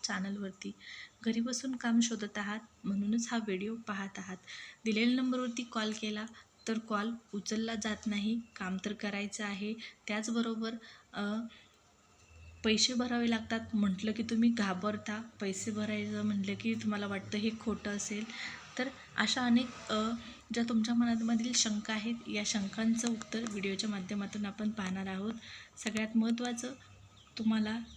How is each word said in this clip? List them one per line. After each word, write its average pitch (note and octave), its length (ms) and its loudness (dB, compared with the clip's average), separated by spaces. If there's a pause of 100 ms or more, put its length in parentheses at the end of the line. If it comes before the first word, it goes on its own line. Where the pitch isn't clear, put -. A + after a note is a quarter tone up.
चॅनलवरती. G3 680 -4 (520)
घरी A3+ 160 2
बसून B3+ 360 -2
काम A#3 240 4
शोधत A3 380 2
आहात G#3 220 -2 (240)
म्हणूनच G3+ 480 2
हा A#3+ 60 2
व्हिडिओ G#3+ 380 0
पाहत G3 420 -6
आहात. F#3 200 -8 (480)
दिलेल्या A#3+ 380 4
नंबरवरती B3+ 400 0
कॉल G#3+ 380 -2
केला G#3+ 240 -4 (420)
तर A3+ 120 2
कॉल A3 320 0 (220)
उचलला A3 420 -2
जात G#3+ 320 -2
नाही. G#3 320 2 (160)
काम F#3 300 -2
तर G#3 80 -2
करायचं G3+ 520 -4
आहे, G3+ 280 -4 (340)
त्याचबरोबर, A3+ 680 0 (400)
अ, G3+ 80 -4 (1400)
पैसे A3 280 6
भरावे A#3+ 360 2
लागतात A3+ 460 0
म्हटलं G3+ 360 2
की A3+ 120 -2
तुम्ही A#3 260 6
घाबरता, G#3 720 0 (200)
पैसे G3 300 -2
भरायचं G#3 540 -2
म्हटलं G3+ 280 2
की A3+ 200 0
तुम्हाला G#3 340 0
वाटतं G3 300 -4
हे G#3+ 120 2 (100)
खोटं G#3 320 -2
असेल. G#3 320 -4 (540)
तर B3+ 100 0 (300)
अशा G#3+ 240 2
अनेक, A#3+ 500 4
अ, A3 180 2 (440)
ज्या A#3 160 2
तुमच्या A#3 240 4
मनामधील A#3 600 4
शंका G#3+ 400 2
आहेत, A3 220 -2 (120)
या G#3 180 -2
शंकांचं A3+ 680 2
उत्तर A3 380 -4
व्हिडिओच्या G3 400 -2
माध्यमातून G3+ 560 -4
आपण G#3+ 240 -2
पाहणार F#3+ 380 -2
आहोत. G3 260 -4 (500)
सगळ्यात A3 340 2
महत्त्वाचं, A#3+ 560 0 (640)
तुम्हाला A3 420 2 (180)